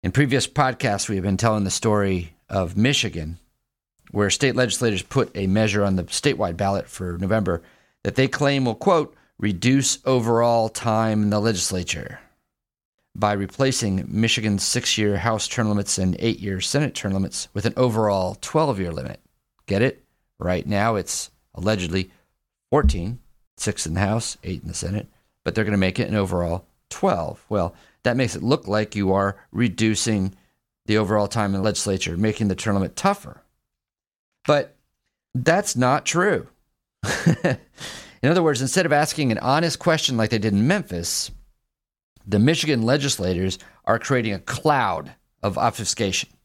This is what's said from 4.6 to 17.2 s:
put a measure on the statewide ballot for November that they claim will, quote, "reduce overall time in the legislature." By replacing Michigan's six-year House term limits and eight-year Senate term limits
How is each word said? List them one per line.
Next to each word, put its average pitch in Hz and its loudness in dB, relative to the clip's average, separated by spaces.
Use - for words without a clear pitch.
put - -2
a 98 -2
measure 104 2
on 95 2
the 90 0
statewide 90 -2
ballot 98 -2
for 87 -8
November 95 0
that 98 -4
they 131 2
claim 139 0
will, 110 0
quote, - 0
"reduce 117 0
overall 117 2
time 110 0
in 104 2
the 104 2
legislature." 92 -4
By 104 2
replacing 101 0
Michigan's 107 0
six-year 104 0
House 107 -2
term 110 -2
limits 104 -2
and 92 0
eight-year 98 -2
Senate 143 -2
term 95 -4
limits - -4